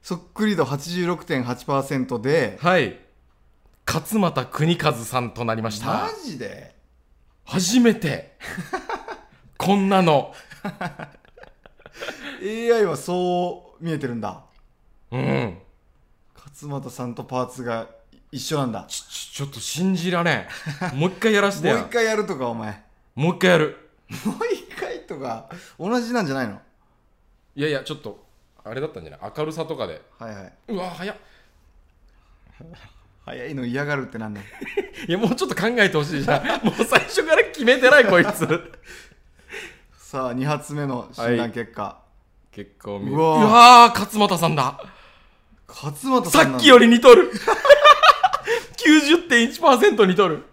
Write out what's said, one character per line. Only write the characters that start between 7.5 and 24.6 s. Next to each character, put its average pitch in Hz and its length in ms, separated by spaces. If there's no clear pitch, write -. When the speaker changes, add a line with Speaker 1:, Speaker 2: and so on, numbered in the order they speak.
Speaker 2:
め 233 160
て。 139 420
<laughs> - 640
こ 196 180
ん 196 120
な 196 140
の。 151 320
Speaker 1:
<laughs> - 1800
エ - 20
ー 226 300
ア 233 40
イ 214 60
は 165 120
そ 180 840
う 165 40
見 165 80
え 151 60
て 143 80
る 120 80
ん 117 60
だ。 101 220
Speaker 2:
う 123 80
ん。 131 400
Speaker 1:
勝 - 340
俣 135 220
さ 127 160
ん 120 80
と 127 100
パ 127 200
ー - 40
ツ 127 160
が 113 240
一 135 140
緒 156 140
な 139 80
ん 117 60
だ。 95 160
Speaker 2:
ち - 140
ょ、 - 60
ち - 340
ょ、 139 40
ち - 20
ょ - 20
っ - 40
と 117 60
信 185 340
じ 175 160
ら 175 140
れ 165 100
ん。 107 120
<laughs> 147 280
も 156 80
う 185 40
一 - 20
回 220 200
や 208 80
ら 202 120
し 151 100
て 165 60
や。 - 60
Speaker 1:
も - 100
う - 20
一 - 40
回 233 140
や 220 120
る 208 100
と 175 100
か、 127 120
お 117 60
前。 107 280
Speaker 2:
も 156 180
う - 40
一 - 20
回 185 120
や 175 80
る。 - 320
Speaker 1:
も - 80
う - 40
一 - 120